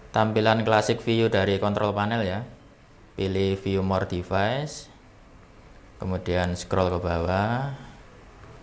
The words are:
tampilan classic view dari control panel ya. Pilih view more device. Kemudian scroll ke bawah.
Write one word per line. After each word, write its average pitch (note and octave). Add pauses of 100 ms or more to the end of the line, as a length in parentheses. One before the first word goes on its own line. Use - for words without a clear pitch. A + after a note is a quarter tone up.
(120)
tampilan A2
classic G#2+
view A2+
dari G2
control G2+
panel G#2+
ya. G2 (720)
Pilih F#2+
view G2
more F#2+
device. G2+ (1040)
Kemudian F2+
scroll F#2
ke F2
bawah. F#2+ (920)